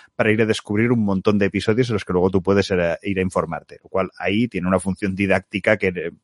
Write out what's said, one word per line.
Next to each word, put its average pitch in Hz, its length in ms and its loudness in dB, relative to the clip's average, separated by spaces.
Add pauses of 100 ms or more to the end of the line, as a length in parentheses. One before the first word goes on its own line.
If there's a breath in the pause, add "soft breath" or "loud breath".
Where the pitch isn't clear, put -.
(160 loud breath)
para 110 160 2
ir 107 100 4
a 113 40 4
descubrir 107 460 0
un 117 120 2
montón 101 340 2
de 98 100 2
episodios 110 420 0
en 120 40 -2
los 101 120 -4
que - 80 -6
luego 90 180 2
tú 95 100 0
puedes, 98 300 2
eh, 87 320 0
ir 95 160 -4
a - 20 0
informarte, 80 640 -4
lo - 60 -20
cual 95 280 -2
ahí 101 300 -2
tiene 92 200 -6
una 92 120 2
función 95 360 -4
didáctica, 98 640 0
que, 90 340 -4 (120)